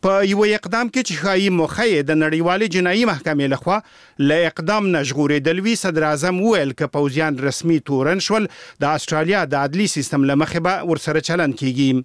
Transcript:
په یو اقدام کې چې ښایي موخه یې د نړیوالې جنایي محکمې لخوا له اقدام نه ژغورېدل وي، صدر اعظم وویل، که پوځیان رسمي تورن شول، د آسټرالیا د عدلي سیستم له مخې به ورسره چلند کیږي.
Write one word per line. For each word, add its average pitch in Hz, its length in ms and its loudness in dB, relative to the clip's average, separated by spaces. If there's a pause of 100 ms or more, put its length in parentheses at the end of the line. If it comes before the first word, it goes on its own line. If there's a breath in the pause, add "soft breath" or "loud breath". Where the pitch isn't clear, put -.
په 196 240 4
یو 202 160 2
اقدام 214 460 0
کې 254 180 -2
چې 180 140 -6
ښایي 196 360 2
موخه 165 280 0
یې 160 240 2
د 156 120 2
نړیوالې 170 540 0
جنایي 185 340 2
محکمې 143 440 -2
لخوا 175 240 -2 (420 loud breath)
له 151 320 4
اقدام 202 420 -2
نه 143 160 0
ژغورېدل 147 560 0
وي، 226 100 2
صدر 160 320 0
اعظم 175 340 0
وویل، 190 380 2
که 147 160 -2
پوځیان 143 480 0
رسمي 160 340 0 (120)
تورن 143 380 0
شول، 214 200 0 (340 loud breath)
د - 20 0 (100)
آسټرالیا 165 500 0 (100)
د 139 140 0
عدلي 185 260 0
سیستم 139 380 0
له 139 100 2
مخې 165 260 -2
به 175 220 -2
ورسره 156 400 0
چلند 165 320 0
کیږي. 135 300 2 (140)